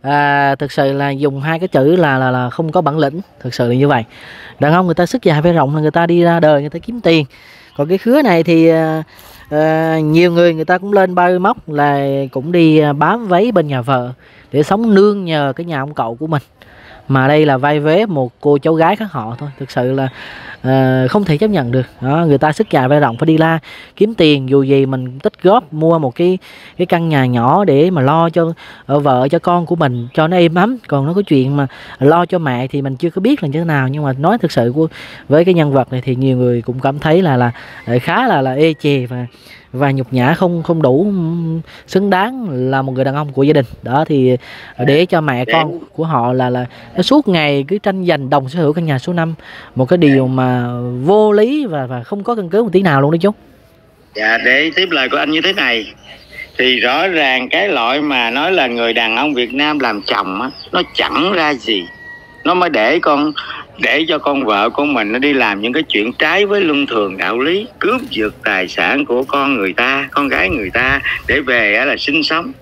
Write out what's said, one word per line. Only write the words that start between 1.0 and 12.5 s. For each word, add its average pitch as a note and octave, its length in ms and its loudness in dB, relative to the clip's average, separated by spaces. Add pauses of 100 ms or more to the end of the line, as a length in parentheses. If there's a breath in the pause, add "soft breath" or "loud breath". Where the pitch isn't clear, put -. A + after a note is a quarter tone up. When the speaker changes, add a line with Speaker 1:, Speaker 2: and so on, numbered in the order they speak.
Speaker 1:
dùng C#3 320 -2
hai D#3+ 180 -4
cái F#3 80 -4
chữ D3+ 280 4
là, D3 220 2
là, C3 140 0
là B2+ 180 -2
không D#3+ 220 -6
có F3+ 100 2
bản D3+ 180 0
lĩnh, D3+ 220 -2 (180)
thực B2+ 140 -8
sự A#2+ 140 0
là A#2+ 80 2
như C3+ 120 2
vậy. B2+ 160 2 (560 loud breath)
Đàn D3 140 2
ông F#3 120 4
người E3+ 100 0
ta F3 100 2
sức B3 180 -4
dài D3+ 180 4
vai E3+ 120 2
rộng D3 220 2
là D#3 60 -2
người D3+ 100 0
ta E3+ 140 2
đi E3+ 180 4
ra E3+ 160 4
đời, D3+ 220 4
người D3 80 -6
ta E3+ 100 -12
kiếm A3+ 220 -12
tiền. E3 240 2 (520 loud breath)
Còn C#3+ 120 -2
cái F#3+ 80 0
khứa B3+ 240 2
này F3 220 2
thì, E3 240 4
à, D#3+ 360 2 (460 loud breath)
à, D#3+ 500 0
nhiều D#3+ 320 4
người E3+ 220 4
người D#3+ 120 -4
ta F3+ 120 2
cũng G3 160 -4
lên F#3 220 2
bơi F3+ 240 2
móc G3+ 300 -2
là C#3+ 380 0 (240)
cũng C#3 200 -6